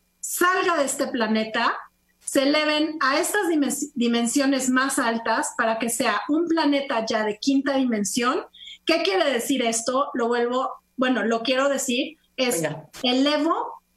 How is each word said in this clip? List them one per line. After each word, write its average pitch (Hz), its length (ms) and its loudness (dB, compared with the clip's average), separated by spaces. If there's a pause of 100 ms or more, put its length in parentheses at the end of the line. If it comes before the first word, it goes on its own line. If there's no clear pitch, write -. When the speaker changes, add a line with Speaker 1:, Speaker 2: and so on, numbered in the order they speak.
(200)
Speaker 1:
salga 359 580 0
de 277 80 2
este 269 220 -4
planeta, 226 680 -2 (440)
se 277 240 0
eleven 302 560 0
a 277 200 2
estas 392 280 0
dimes-, 285 460 0
dimensiones 254 760 0
más 269 280 2
altas 233 600 -2
para 226 200 0
que 226 120 -2
sea 220 400 0
un 330 180 2
planeta 277 580 0
ya 220 180 0
de 208 140 -4
quinta 269 380 2
dimensión. 247 720 0 (400)
¿Qué 330 160 2
quiere 349 280 2
decir 240 320 0
esto? 254 520 0
Lo 233 140 0
vuelvo, 240 420 0 (260)
bueno, 254 280 2
lo 226 180 0
quiero 262 260 2
decir, 269 480 -2 (220)
es 240 240 0
Speaker 2:
Venga. 151 240 -6 (160)
Speaker 1:
elevo 294 800 0 (160)